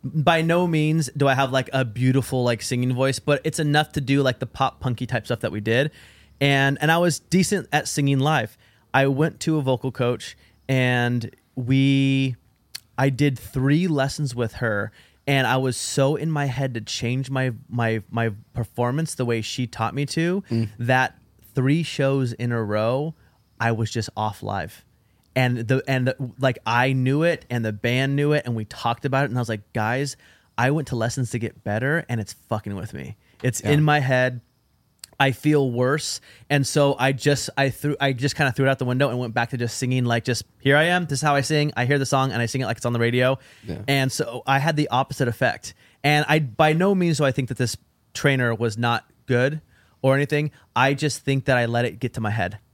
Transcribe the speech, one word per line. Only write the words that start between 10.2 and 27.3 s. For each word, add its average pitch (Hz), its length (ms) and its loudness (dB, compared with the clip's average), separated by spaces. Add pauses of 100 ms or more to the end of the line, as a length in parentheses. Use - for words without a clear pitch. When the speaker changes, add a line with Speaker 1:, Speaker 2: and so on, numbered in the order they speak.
Speaker 1:
and 123 600 0 (260)
we, 135 800 2 (640)
I 135 120 4
did 139 280 2
three 143 500 0
lessons 139 460 -2
with 117 200 -4
her, 107 380 -2 (360)
and 139 180 2
I 123 120 2
was 131 200 -2
so 143 380 0
in 160 160 -4
my 143 140 -2
head 131 300 -4
to 117 60 -6
change 127 480 -4
my, 131 220 -2 (180)
my, 113 400 0
my 117 220 -2 (220)
performance 123 640 -4
the 127 100 -2
way 117 160 -2
she 120 260 -6
taught 113 260 -4
me 143 140 -4
to 175 420 -2
Speaker 2:
Mm. 113 200 -2 (100)
Speaker 1:
that 127 380 0 (360)
three 143 300 2
shows 135 500 0
in 120 180 -4
a 117 120 -2
row, 117 500 -2 (460)
I 117 120 2
was 113 200 -2
just - 260 -4
off 107 240 -4
live. 98 420 -8 (520)
And 123 220 0
the, 120 300 0
and 131 200 0
the, 131 80 -2 (240)
like, 131 260 0
I 123 280 2
knew 131 280 2
it 170 300 0